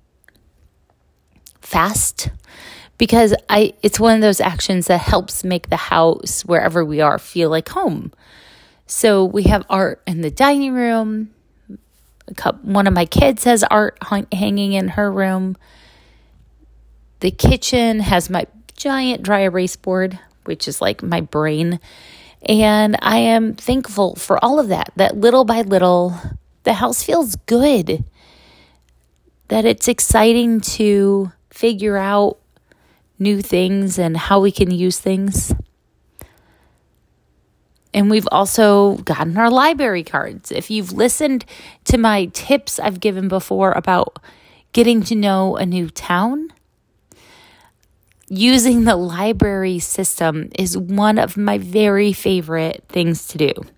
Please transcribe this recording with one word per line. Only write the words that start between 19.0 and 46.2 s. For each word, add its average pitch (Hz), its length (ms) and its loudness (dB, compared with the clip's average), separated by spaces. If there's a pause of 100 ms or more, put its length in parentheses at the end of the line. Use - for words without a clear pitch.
dry 196 180 0
erase 185 340 0
board, 185 440 -4 (260)
which - 220 -8
is, 190 120 -8
like, - 220 -2
my 170 200 -2
brain. 156 580 -2 (680)
And 214 560 4
I 220 160 2
am 226 380 2
thankful 208 600 -2
for - 280 -2
all 262 160 2
of 254 80 2
that, - 300 -4
that 190 200 0
little 240 280 4
by 226 160 0
little, 180 540 2 (480)
the 226 100 2
house 247 300 -2
feels 311 320 -2 (120)
good, 233 580 2 (1400)
that 214 180 0
it's 220 220 0
exciting 233 760 2
to 196 680 0 (180)
figure 208 480 -2
out 202 400 0 (800)
new 202 240 0
things 190 560 0
and 165 180 0
how 196 240 2
we 196 120 4
can 185 180 0
use 180 300 -2
things. 190 540 -2 (2500)
And 202 180 4
we've 214 200 2
also 202 680 4
gotten 160 400 -4
our 233 120 2
library 254 540 2
cards. - 480 -8
If - 180 -8
you've 208 220 -6
listened 240 540 0 (400)
to - 120 2
my 214 280 2
tips - 520 -2
I've 185 220 -4
given 190 280 -2
before 190 440 0
about - 480 -2 (540)
getting 233 300 4
to 226 120 -4
know 190 400 0
a - 100 -4
new 175 240 -2
town, 247 640 -4 (1800)